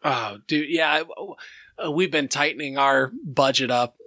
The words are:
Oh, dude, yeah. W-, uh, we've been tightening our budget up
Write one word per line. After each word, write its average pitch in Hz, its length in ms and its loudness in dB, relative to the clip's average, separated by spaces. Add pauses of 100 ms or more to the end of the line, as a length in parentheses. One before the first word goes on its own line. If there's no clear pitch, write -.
Oh, 117 420 -4
dude, 151 220 -2
yeah. 156 320 2
W-, 165 340 -10 (500)
uh, 156 60 -2
we've 160 220 0
been 143 160 0
tightening 143 500 -2
our 135 320 4 (140)
budget 135 480 2
up 123 240 0 (100)